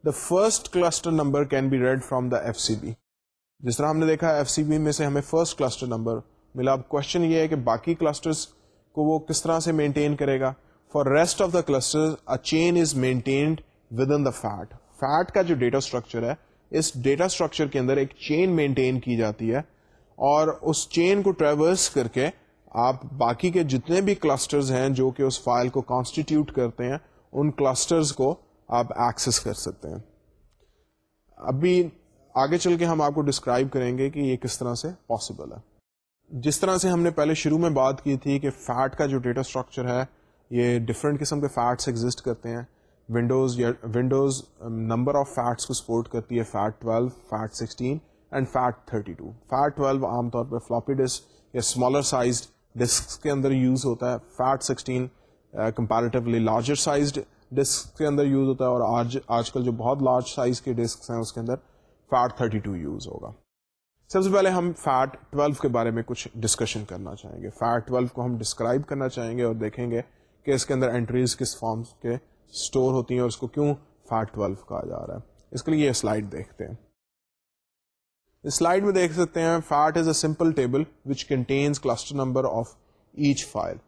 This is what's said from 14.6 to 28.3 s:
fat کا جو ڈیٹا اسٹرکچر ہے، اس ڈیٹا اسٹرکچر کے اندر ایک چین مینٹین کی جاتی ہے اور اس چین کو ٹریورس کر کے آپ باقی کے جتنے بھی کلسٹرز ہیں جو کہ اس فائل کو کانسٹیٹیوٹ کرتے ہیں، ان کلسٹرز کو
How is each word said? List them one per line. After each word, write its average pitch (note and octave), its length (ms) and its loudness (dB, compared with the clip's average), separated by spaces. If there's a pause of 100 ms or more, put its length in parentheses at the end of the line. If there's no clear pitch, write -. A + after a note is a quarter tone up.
fat - 600 -2
کا G3+ 80 4
جو F3 140 2
ڈیٹا B2 220 2
اسٹرکچر A#2+ 460 -4
ہے، B2 260 -6 (200)
اس D#3 240 0
ڈیٹا C#3 320 2
اسٹرکچر E3+ 420 -2
کے C3+ 120 -2
اندر B2+ 180 2
ایک C#3 180 0
چین E3+ 340 0
مینٹین C3+ 500 2
کی A#2+ 180 -2
جاتی A2+ 360 0
ہے B2+ 40 0 (580)
اور D3 320 4 (140)
اس - 280 -2
چین F#3 320 4
کو F#3+ 100 4
ٹریورس D#3+ 580 4
کر B2 180 0
کے B2+ 200 0 (380)
آپ B2+ 400 0
باقی A#2+ 440 0
کے F3 140 2
جتنے D#3 380 2
بھی G3 140 2
کلسٹرز C#3 560 0
ہیں C3 180 2
جو C3 200 2
کہ C3 140 -2
اس C3+ 180 0
فائل B2 280 2
کو C3 120 -2
کانسٹیٹیوٹ C#3+ 720 -2
کرتے B2 340 -2
ہیں، C3 120 -4 (340)
ان D3 200 0
کلسٹرز C#3+ 600 2
کو C3+ 220 0 (320)